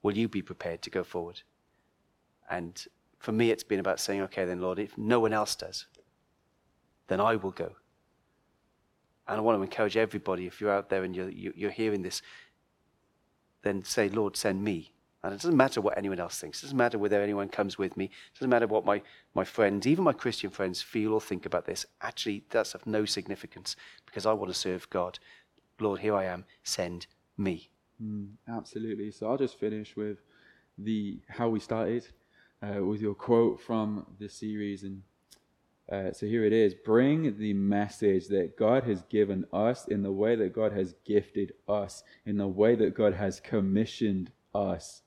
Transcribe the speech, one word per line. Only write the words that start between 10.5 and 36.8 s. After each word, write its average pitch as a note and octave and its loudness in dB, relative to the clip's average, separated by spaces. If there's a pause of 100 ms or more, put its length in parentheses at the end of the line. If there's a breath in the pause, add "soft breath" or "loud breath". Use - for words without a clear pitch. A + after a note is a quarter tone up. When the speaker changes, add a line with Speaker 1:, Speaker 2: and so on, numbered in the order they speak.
Speaker 1:
you're G#2 0
out G2 0
there F#2+ 0
and F#2 -4
you're, F#2 -4
you, F#2 -8
you're G2 -4
hearing G#2 -2
this, F2+ -6 (1400 loud breath)
then G2 -2
say, G#2+ 0
"Lord, G2+ -2
send G2 -2
me." F2+ -4 (320)
And G2 -4
it G2 -10
doesn't E3 2
matter C3 6
what G2+ 2
anyone G2 -2
else F2 -6
thinks. - -10
It C#3 -14
doesn't C#3 -4
matter A#2+ 4
whether G#2 4
anyone G2+ -2
comes G2+ -2
with F#2+ -2
me. F#2+ -2
It - -16
doesn't B2+ 0
matter A#2 6
what G#2 2
my, G2+ 2 (320 loud breath)
my F#2+ 0
friends, G2+ 2
even E3 4
my E3 6
Christian - -4
friends, F#2 -4
feel G#2+ -2
or A2 2
think F2+ -6
about F2 -2
this. F2 -6 (180)
Actually, G#2+ -6
that's A2 0
of - -14
no G#2+ 0
significance - -8 (300 loud breath)
because G2+ -4
I A2 4
want G2 -2
to - -4
serve F#2 -4
God. F2+ -2 (640 soft breath)
Lord, G2+ 0
here G#2+ 2
I F#2+ 2
am. F2+ -6 (180 soft breath)
Send F2 -6 (300)
me. G2 -2 (280)
Speaker 2:
Mm, G#2 -8 (140)
absolutely. A2 -8
So G#2+ -6
I'll B2+ 2
just C3+ -2
finish G#2+ -4
with G#2 -6 (580 soft breath)
the, G#2 -4
how A#2 -2
we A2 0
started, A2+ -2 (560 soft breath)
uh, G2+ -4
with G#2 0
your G#2 -2
quote A#2 4
from G#2+ -4 (140)
the G#2 -12
series. G#2 -6
And, G2 -10 (880)
uh, G2 -2
so - -4
here A2+ 2
it G#2 6
is. G#2+ 6
"Bring C3 4